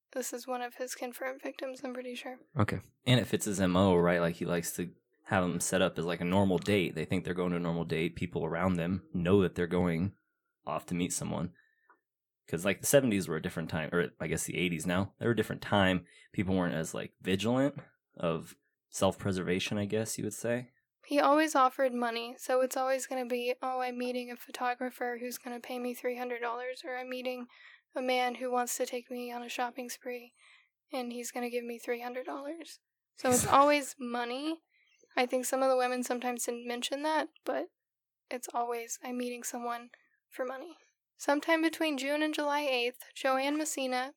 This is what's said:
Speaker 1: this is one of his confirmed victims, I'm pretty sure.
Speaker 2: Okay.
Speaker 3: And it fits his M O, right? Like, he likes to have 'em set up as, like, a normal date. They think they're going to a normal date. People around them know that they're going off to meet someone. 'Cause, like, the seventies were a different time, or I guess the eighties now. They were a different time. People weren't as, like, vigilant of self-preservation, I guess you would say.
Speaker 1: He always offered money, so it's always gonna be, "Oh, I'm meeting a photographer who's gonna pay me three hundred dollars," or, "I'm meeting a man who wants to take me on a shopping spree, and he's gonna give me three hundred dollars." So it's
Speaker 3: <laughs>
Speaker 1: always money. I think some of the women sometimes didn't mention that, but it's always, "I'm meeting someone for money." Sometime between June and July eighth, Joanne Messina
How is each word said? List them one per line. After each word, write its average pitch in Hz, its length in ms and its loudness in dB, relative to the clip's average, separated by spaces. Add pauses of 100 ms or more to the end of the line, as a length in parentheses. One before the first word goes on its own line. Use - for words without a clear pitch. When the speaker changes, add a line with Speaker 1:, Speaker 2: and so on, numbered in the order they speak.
(140)
Speaker 1:
this 254 200 -4
is 240 140 -10
one 247 140 -4
of 247 140 -8
his 254 200 -8
confirmed 262 460 -8
victims, 269 440 -8
I'm 254 80 -6
pretty 247 220 -8
sure. 254 240 -12 (200)
Speaker 2:
Okay. 104 200 0 (260)
Speaker 3:
And 123 140 6
it 98 80 0
fits - 180 0
his 98 160 0
M 90 160 6
O, 95 180 8
right? 87 240 6
Like, 85 160 2
he 87 100 -4
likes 87 280 -2
to 87 160 -4 (420)
have 95 120 4
'em 87 160 0
set 92 220 2
up 87 160 2
as, 82 80 -2
like, 85 160 -2
a 87 40 -2
normal 95 340 4
date. 98 340 2
They 80 120 -2
think 92 200 0
they're 90 80 -2
going 90 180 0
to 87 60 0
a - 20 0
normal 85 260 0
date. 82 300 -2
People 82 300 -4
around 87 300 2
them 87 280 0 (100)
know 90 280 4
that 87 140 2
they're 87 100 0
going 87 480 2 (520)
off - 220 -4
to 90 60 -4
meet 87 200 0
someone. 82 400 -4 (920)
'Cause, 85 180 -4
like, 98 160 2
the - 40 -10
seventies 110 440 4
were 80 80 -2
a 80 40 -2
different 85 280 -4
time, 78 240 -2
or 87 260 2
I 85 80 -4
guess 80 160 -2
the - 140 -4
eighties 85 280 0
now. 92 340 0
They 113 60 -4
were 117 60 4
a 113 40 4
different 107 260 -2
time. 92 440 4 (280)
People 95 220 0
weren't 87 200 0
as, 82 180 -4
like, - 280 -8
vigilant 117 600 0 (360)
of 82 400 -4 (320)
self-preservation, 92 880 0
I 104 80 0
guess 107 320 -2
you 110 80 -4
would 107 80 -4
say. 120 380 -4 (340)
Speaker 1:
He 285 140 0
always 294 360 4
offered 262 380 4
money, 233 440 -4
so 254 220 0
it's 262 180 0
always 262 300 0
gonna 262 180 -2
be, 247 360 -2
"Oh, 262 180 -4
I'm 247 180 -4
meeting 247 320 -4
a 240 60 -10
photographer 247 840 -4
who's 240 180 -8
gonna 240 240 -10
pay 254 180 -8
me 247 140 -4
three 247 240 -4
hundred 247 240 -6
dollars," 247 420 -6
or, 254 140 -6
"I'm 254 120 -8
meeting 254 380 -6 (480)
a 277 60 -2
man 254 340 2
who 247 160 -4
wants 247 260 0
to 254 80 2
take 247 240 -6
me 247 220 -8
on 240 120 -8
a 240 60 -12
shopping 240 400 -4
spree, 240 440 -10 (580)
and 247 220 -4
he's 240 180 -6
gonna 247 180 -4
give 240 140 -2
me 233 160 -8
three 240 220 -4
hundred 247 240 -6
dollars." 294 540 -10 (360)
So - 160 0
it's 247 140 6
Speaker 3:
<laughs> - 20 0
Speaker 1:
always 277 500 6
money. 247 640 -4 (540)
I 254 100 4
think 254 200 -2
some 269 160 0
of 262 80 4
the 262 60 4
women 247 280 0
sometimes 247 420 -2
didn't 240 220 -6
mention 240 360 -4
that, 311 260 2 (140)
but 320 260 -2 (600)
it's 247 240 -8
always, 240 500 -4
"I'm 247 140 -6
meeting 247 260 -4
someone 240 480 -6 (380)
for - 160 -6
money." 269 320 -10 (400)
Sometime 294 440 4
between 320 360 0
June 285 260 0
and 311 100 0
July 294 280 0
eighth, 247 420 -2 (100)
Joanne 269 440 2
Messina 262 580 -2